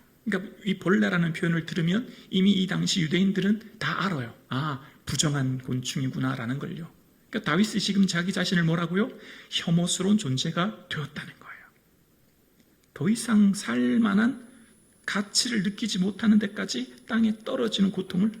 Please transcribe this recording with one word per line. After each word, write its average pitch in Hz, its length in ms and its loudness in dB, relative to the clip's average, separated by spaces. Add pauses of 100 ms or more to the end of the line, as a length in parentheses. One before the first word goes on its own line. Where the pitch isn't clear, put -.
(240)
그러니까 196 320 -4 (100)
이 190 140 -2
벌레라는 185 540 2
표현을 165 320 0
들으면 180 440 0 (200)
이미 190 240 4
이 190 140 0
당시 175 340 0
유대인들은 190 800 0
다 - 260 -4
알아요. 131 280 -4 (160)
"아, 151 320 -2 (240)
부정한 139 540 0
곤충이구나"라는 131 1000 -4
걸요. 160 320 -10 (400)
그러니까 208 220 -4
다윗이 202 300 2
지금 196 260 2
자기 175 240 -2
자신을 180 320 0
뭐라고요? 170 480 0 (380)
혐오스러운 175 680 2
존재가 165 720 -2
되었다는 - 500 -10
거예요. - 260 -20 (1300)
더 156 160 0
이상 208 440 4
살 233 460 0
만한 - 480 2 (580)
가치를 208 580 -2
느끼지 202 360 -4
못하는 208 400 4
데까지 214 680 -6
땅에 220 360 0
떨어지는 220 480 0
고통을 190 480 -2